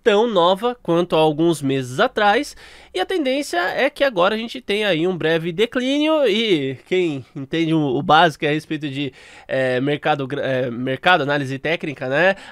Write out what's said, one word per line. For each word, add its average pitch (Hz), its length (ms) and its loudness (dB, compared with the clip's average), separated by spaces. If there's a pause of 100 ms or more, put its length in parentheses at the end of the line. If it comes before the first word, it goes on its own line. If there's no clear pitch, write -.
tão 214 240 4
nova 196 560 2
quanto 170 320 0
há 160 40 4
alguns 156 420 2
meses 135 400 -2
atrás, 226 520 2 (400)
e 359 60 -4
a 370 60 0
tendência 294 520 -2
é 320 320 -2
que - 140 -2
agora 214 320 2
a - 20 -6
gente 233 220 -10
tenha 208 300 -2
aí 165 180 0
um 185 80 0
breve 165 380 -2
declínio, 269 720 0
e 180 580 0
quem 165 480 -2
entende 160 400 -2
o, 160 60 2
o 143 240 0
básico 160 420 2
a 147 40 0
respeito 156 400 -6
de, 135 240 -6 (340)
é, 127 320 -2
mercado 143 480 -2
gra-, 139 140 -6
é, 131 280 -2
mercado, 131 520 0
análise 135 360 -2
técnica, 151 520 -4
né, 170 260 2 (160)